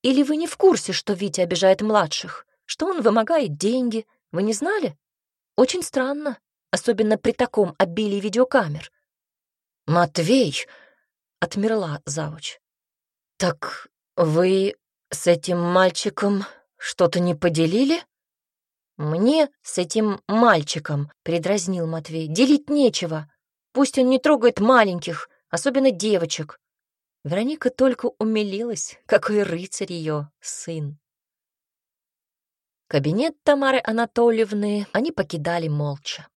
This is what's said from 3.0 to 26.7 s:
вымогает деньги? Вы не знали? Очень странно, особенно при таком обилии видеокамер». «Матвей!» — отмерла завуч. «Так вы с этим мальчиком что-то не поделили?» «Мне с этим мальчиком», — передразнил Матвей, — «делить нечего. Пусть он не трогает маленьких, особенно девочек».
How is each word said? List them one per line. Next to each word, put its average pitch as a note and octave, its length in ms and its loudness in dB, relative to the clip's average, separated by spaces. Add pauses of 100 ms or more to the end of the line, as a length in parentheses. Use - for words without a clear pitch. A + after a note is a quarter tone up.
вымогает A3 560 2
деньги? A3+ 480 -2 (260)
Вы F3 120 -2
не A3 100 0
знали? D4+ 420 -2 (600)
Очень C4+ 260 2
странно, C#4+ 560 -4 (320)
особенно G#3+ 480 0
при A3+ 140 -2
таком G#3 480 0
обилии G3+ 400 -2
видеокамер». G#3 720 -2 (960)
«Матвей!» — E3+ 800 2 (720)
отмерла G3 680 -2
завуч. D3+ 540 -8 (760)
«Так - 500 -4 (280)
вы F#3 600 2 (340)
с - 160 -12
этим F3 340 2
мальчиком F#3 840 0 (320)
что-то F3 420 0
не F3+ 140 0
поделили?» F3 720 0 (920)
«Мне A3+ 520 2 (120)
с - 160 -8
этим G3+ 500 -2
мальчиком», — D#3 840 0 (120)
передразнил F3 640 -2
Матвей, — D#3+ 440 -6
«делить C4 400 2
нечего. F3+ 600 0 (400)
Пусть C4+ 280 0
он B3+ 100 4
не C4 100 2
трогает B3 400 2
маленьких, G3 680 2 (200)
особенно C4 420 2
девочек». E3+ 680 -2 (640)